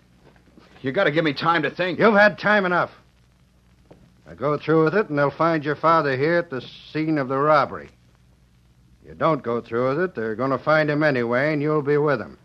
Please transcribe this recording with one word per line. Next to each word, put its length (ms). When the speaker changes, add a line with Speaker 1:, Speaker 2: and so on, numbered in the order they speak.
Speaker 1:
you 100
gotta 180
give 140
me 80
time 300
to 80
think. 280
Speaker 2:
You've 160
had 240
time 280
enough. 240
Now 80
go 240
through 260
with 100
it, 140
and 100
they'll 120
find 340
your 120
father 400
here 220
at 120
the 100
scene 260
of 100
the 100
robbery. 520
You 80
don't 280
go 180
through 300
with 100
it, 140
they're 200
gonna 240
find 320
him 120
anyway, 500
and 100
you'll 200
be 140
with 240
him. 240